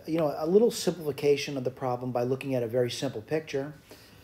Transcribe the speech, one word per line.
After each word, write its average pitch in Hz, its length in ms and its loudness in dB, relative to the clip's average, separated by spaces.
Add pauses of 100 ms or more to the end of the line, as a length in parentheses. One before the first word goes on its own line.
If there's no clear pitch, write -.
you 160 100 0
know, 151 180 2
a 156 120 -4
little 208 240 6
simplification 147 880 0
of 127 60 -4
the 127 60 -2
problem 123 420 -4
by 123 120 0
looking 131 320 -2
at 120 80 0
a 117 40 -2
very 123 220 2
simple 113 320 -6
picture. 151 540 -4 (480)